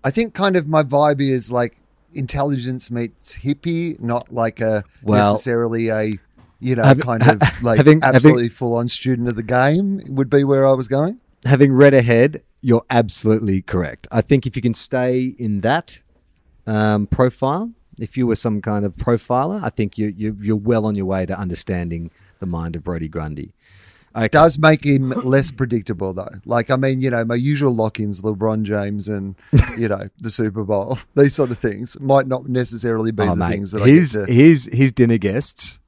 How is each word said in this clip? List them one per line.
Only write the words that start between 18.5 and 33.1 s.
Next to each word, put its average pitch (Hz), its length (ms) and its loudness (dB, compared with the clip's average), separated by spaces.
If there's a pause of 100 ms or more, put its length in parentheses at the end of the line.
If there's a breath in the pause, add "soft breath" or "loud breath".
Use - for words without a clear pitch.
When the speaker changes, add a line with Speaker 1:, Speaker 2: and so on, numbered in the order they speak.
Speaker 2:
kind 104 240 -4
of 95 100 -6
profiler, 131 680 -4
I 117 60 -4
think 104 280 -6
you, 104 180 -4
you, 107 240 -8
you're 104 160 -2
well 107 300 0
on 107 100 -2
your 98 100 -4
way 92 200 -2
to 87 120 -6
understanding 87 760 -6 (280)
the 98 60 -10
mind 82 300 -6
of 76 80 -10
Brodie 82 260 -6
Grundy. 76 440 -10 (640 soft breath)
Okay. 113 120 -2
Speaker 1:
Does 156 320 6
make 156 260 4
him 135 240 2
less 135 400 0
predictable, 110 640 -4
though. 92 160 -10 (160)
Like, 117 240 -2
I 135 60 2
mean, 131 260 0
you 131 80 0
know, 117 160 -2
my 117 80 -2
usual 135 400 0
lock-ins, 107 480 -4
LeBron 110 400 -2
James 104 480 -6
and, 98 240 -8 (240 soft breath)
Speaker 2:
<laughs> - 200 2
Speaker 1:
you 113 100 -2
know, 101 200 -4 (120)
the 113 100 -10
Super 107 340 -4
Bowl, 101 420 -4
<laughs> - 100 -12
these 143 180 4
sort 131 160 0
of 120 80 -6
things, 110 420 -6
might 135 280 2
not 131 200 -6
necessarily 117 640 -2